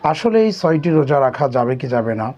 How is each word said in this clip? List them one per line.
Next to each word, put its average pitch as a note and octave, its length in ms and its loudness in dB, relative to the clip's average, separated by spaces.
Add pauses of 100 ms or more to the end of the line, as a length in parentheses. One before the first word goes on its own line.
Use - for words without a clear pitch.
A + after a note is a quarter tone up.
আসলে F#3+ 420 0
এই A3 60 0
ছয়টি E3 380 0
রোজা D3 300 2
রাখা C3+ 260 0 (100)
যাবে A#2+ 200 0
কি B2 120 -8
যাবে A#2 280 -2
না A2 120 -4 (100)